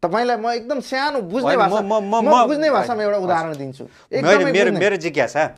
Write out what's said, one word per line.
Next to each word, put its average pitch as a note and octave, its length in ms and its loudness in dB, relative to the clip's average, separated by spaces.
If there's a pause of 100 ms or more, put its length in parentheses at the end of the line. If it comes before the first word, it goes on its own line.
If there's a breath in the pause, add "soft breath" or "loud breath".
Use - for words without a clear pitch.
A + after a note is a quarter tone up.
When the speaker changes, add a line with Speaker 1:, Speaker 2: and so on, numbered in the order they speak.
Speaker 1:
तपाईँलाई A3+ 340 0
म G#3+ 100 -4
एकदम A#3 340 -4
सानो C#4 400 -4
बुझ्ने G3 200 -4
Speaker 2:
होइन, B3 180 0
Speaker 1:
भाषा, G3+ 220 2
Speaker 2:
म, G3 80 -4
म, G#3+ 160 0
म, A3+ 240 0
Speaker 1:
म - 0 -
Speaker 2:
म B3 180 6
Speaker 1:
बुझ्ने D4+ 240 0
भाषामा A#3 320 0
एउटा G#3 140 0
Speaker 2:
हस्। F#3 80 -2
Speaker 1:
उदाहरण E3 320 -2
दिन्छु। C3+ 280 -12
Speaker 2:
होइन, - 420 -6
Speaker 1:
एकदमै G3 260 4
Speaker 2:
मेरो, G3 120 4
Speaker 1:
बुझ्ने। G3+ 160 0
Speaker 2:
मेरो G3+ 160 2
जिज्ञासा, D3+ 480 0 (140)